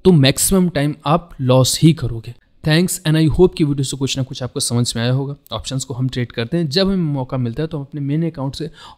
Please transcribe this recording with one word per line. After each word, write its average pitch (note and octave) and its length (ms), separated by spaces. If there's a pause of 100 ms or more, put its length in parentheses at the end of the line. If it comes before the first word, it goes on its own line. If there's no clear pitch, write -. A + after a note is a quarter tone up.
तो F#3 80
मैक्सिमम E3+ 560
टाइम D3 260 (120)
आप E3+ 240 (100)
लॉस B2+ 420
ही D#3 100
करोगे। A#2 420 (320)
Thanks D#3+ 400
and D#3 220
I C3 80
hope F3+ 200
कि F3 80
वीडियो C#3+ 200
से C3 120
कुछ C3 200
ना C3+ 60
कुछ C3 200
आपको B2+ 180
समझ A#2+ 360
में A#2 60
आया A#2+ 100
होगा। C3+ 240 (160)
ऑप्शंस C3 320
को - 100
हम B2 140
ट्रेड B2 240
करते A#2 240
हैं, E3+ 120
जब F#3 180
हमें G3 100
मौका C#3+ 400
मिलता B2 260
है D#3+ 40
तो D#3+ 120
हम C#3 60
अपने D3 160
मेन D3+ 300
अकाउंट C#3 240
से D3+ 160 (280)